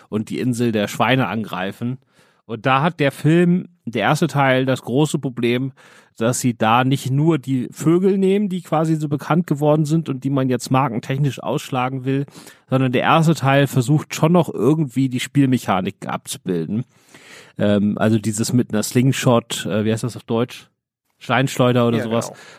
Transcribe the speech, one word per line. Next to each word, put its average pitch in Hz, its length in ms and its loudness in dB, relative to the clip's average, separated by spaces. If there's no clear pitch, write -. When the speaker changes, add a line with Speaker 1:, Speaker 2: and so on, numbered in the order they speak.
Speaker 1:
und 107 220 -6
die 73 100 -6
Insel 120 320 -2
der 104 160 0
Schweine 120 400 0
angreifen. 101 680 -6
Und 113 220 -10
da 135 160 2
hat 165 180 -2
der 139 120 2
Film, 175 560 2
der 107 180 -4
erste 147 240 2
Teil, 135 400 2
das 131 160 -2
große 143 360 0
Problem, 123 540 -2
dass 117 220 0
sie 120 160 0
da 117 280 4
nicht 131 260 0
nur 151 280 2
die 131 320 -4
Vögel 185 480 2
nehmen, 196 300 2
die 180 120 -6
quasi 160 360 0
so 151 120 -4
bekannt 151 380 -2
geworden 151 400 2
sind 156 220 0
und 135 160 -8
die 135 60 -2
man 135 200 0
jetzt 123 200 -4
markentechnisch 135 720 -2
ausschlagen 127 600 -6
will, 135 220 -2
sondern 131 240 2
der 123 100 0
erste 156 320 4
Teil 139 320 2
versucht 135 480 0
schon 160 180 2
noch 180 200 2
irgendwie 135 560 0
die 123 120 -4
Spielmechanik 117 840 0
abzubilden. - 800 -6
Ähm, 104 380 2
also 110 220 2
dieses 107 340 -2
mit 120 200 0
einer 104 100 -2
Slingshot, 123 840 0
äh, 104 180 -2
wie 110 80 0
heißt 113 120 -4
das 113 120 -8
auf - 80 -16
Deutsch? - 440 -6
Steinschleuder 123 680 2
oder 117 120 0
Speaker 2:
Ja, 120 60 -4
Speaker 1:
sowas. 113 240 -4
Speaker 2:
genau. - 100 -16